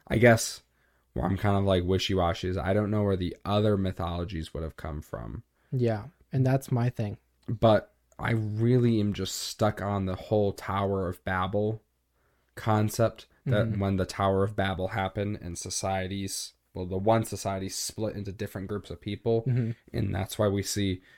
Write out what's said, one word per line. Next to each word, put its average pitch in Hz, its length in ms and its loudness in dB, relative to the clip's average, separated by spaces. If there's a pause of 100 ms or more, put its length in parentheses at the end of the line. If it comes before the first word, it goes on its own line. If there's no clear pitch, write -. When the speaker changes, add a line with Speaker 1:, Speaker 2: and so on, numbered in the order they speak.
Speaker 1:
I 104 100 0
guess 113 440 6 (520)
where - 120 -2
I'm 95 120 0
kind 101 200 2
of, 98 80 2
like, 92 180 4
wishy-washy 90 680 0
is 92 80 -4
I 90 160 0
don't 104 180 0
know 107 120 2
where 98 140 2
the 90 260 -4
other 104 340 2
mythologies 87 760 -4
would 80 100 -6
have 78 140 -8
come 76 240 -8
from. 57 420 -10 (280)
Speaker 2:
Yeah, 113 340 0 (260)
and 131 140 2
that's 131 260 0
my 123 180 2
thing. 104 280 -4 (300)
Speaker 1:
But 110 460 4 (260)
I 117 120 -2
really 113 720 2
am 101 120 2
just 92 220 -6
stuck - 460 -2
on 101 240 0
the 92 100 -2
whole 104 380 2
Tower 98 560 -2
of - 160 -8
Babel 101 560 0 (720)
concept 107 680 2 (200)
that 113 220 2
Speaker 2:
Mm-hmm. 101 120 -2
Speaker 1:
when 98 180 2
the 92 80 2
Tower 98 380 2
of 104 120 -2
Babel 95 340 -2
happened 101 520 -4
and 85 160 -10
societies, 95 960 -4 (200)
well, 92 140 -6
the 95 100 -2
one 110 260 4
society 95 460 -6
split - 460 -6
into 104 160 -8
different 98 360 -8
groups 104 220 -8
of - 100 -12
people, 113 440 -2
Speaker 2:
Mm-hmm. 120 280 0 (220)
Speaker 1:
and 98 220 0
that's 95 240 -4
why 107 80 4
we 98 160 2
see 98 380 -2 (160)